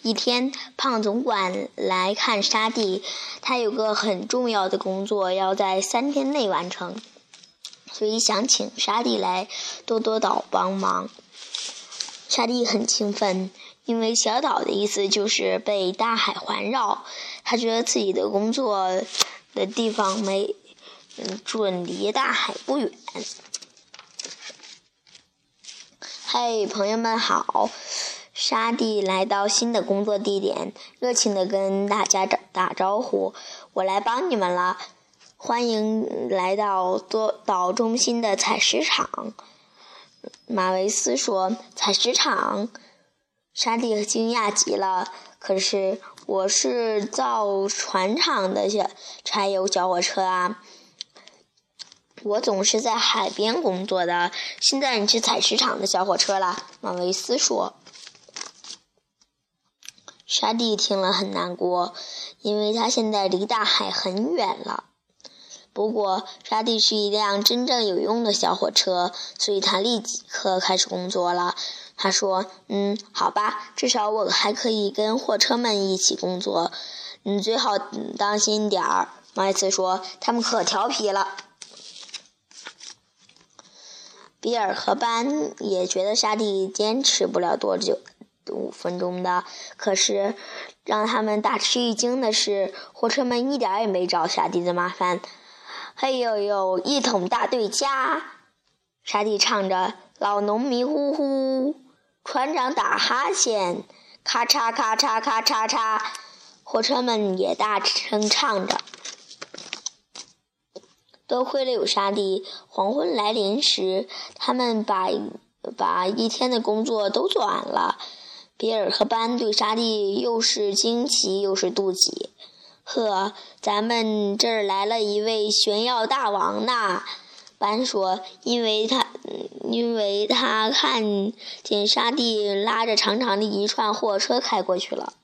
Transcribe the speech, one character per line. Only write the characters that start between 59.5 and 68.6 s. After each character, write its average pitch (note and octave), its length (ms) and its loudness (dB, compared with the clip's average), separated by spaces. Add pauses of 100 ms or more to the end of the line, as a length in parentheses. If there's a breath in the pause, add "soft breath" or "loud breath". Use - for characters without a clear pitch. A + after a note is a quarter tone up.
沙 - 280 0
地 A3+ 240 2
听 G3 240 0
了 F#3+ 120 2
很 F#3+ 200 0
难 F3+ 240 -2
过， F3+ 380 0 (460 loud breath)
因 G#3 200 0
为 G#3+ 120 0
他 A3+ 160 2
现 A3+ 220 2
在 G3+ 160 2
离 F#3+ 180 2
大 A3 200 2
海 - 260 4
很 G3+ 420 0
远 A#3 300 2
了。 - 220 -4 (920 loud breath)
不 G3 160 0
过， G#3 340 0 (200 loud breath)
沙 A3 180 0
地 A3+ 160 2
是 G#3+ 160 4
一 G#3 140 2
辆 G3+ 340 2
真 A#3+ 240 2
正 A#3+ 200 2
有 F#3 120 0
用 A3+ 240 0
的 A3 120 2
小 F3 200 2
火 - 160 0